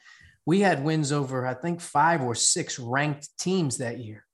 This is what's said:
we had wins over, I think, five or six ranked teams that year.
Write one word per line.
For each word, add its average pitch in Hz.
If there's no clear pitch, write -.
we 190
had 160
wins 156
over, 131
I 127
think, 170
five 156
or 120
six -
ranked 139
teams 175
that 120
year. 107